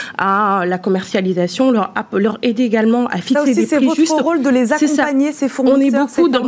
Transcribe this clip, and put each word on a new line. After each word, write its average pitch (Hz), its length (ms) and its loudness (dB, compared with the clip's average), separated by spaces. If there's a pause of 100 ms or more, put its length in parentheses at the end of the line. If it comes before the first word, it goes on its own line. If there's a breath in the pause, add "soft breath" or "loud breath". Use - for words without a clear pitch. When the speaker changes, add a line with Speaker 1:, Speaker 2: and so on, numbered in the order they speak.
(180 loud breath)
Speaker 1:
à 196 480 0
la 180 120 -2
commercialisation, 190 920 -2
leur 214 240 0
app-, - 200 -8
leur 214 280 -2
aider 240 220 0
également 226 420 0
à 180 120 -4
fixer - 160 -2
Speaker 2:
Ça 294 80 0
aussi, 269 120 2
Speaker 1:
des 339 120 0
Speaker 2:
c'est 302 100 0
Speaker 1:
prix 269 100 2
Speaker 2:
votre 311 140 0
Speaker 1:
justes. 311 200 2
Speaker 2:
rôle 320 220 0
de 262 80 0
les 247 160 2
Speaker 1:
C'est 294 200 2
ça. 294 180 0
Speaker 2:
accompagner, 285 280 0
ces 285 120 -6
Speaker 1:
On 262 40 0
est - 20 -14
Speaker 2:
fournisseurs, 269 600 2
ces - 120 0
Speaker 1:
beaucoup 339 100 4
dans 254 60 2
de 240 100 -6